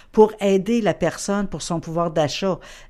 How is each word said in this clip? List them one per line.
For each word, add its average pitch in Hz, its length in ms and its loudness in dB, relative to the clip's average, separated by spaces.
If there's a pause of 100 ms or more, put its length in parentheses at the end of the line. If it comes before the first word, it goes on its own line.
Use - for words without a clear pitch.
(120)
pour 214 300 6
aider 196 400 2
la 208 140 2
personne 202 500 -2
pour 165 160 -8
son 170 180 -4
pouvoir 170 300 -2
d'achat. 165 500 -2 (300)